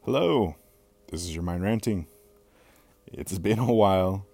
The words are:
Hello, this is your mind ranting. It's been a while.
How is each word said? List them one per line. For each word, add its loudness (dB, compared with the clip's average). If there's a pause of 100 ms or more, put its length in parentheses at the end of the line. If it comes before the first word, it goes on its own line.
Hello, 0 (540)
this -8
is -8
your -6
mind -4
ranting. -2 (1000)
It's -10
been 0
a 0
while. 4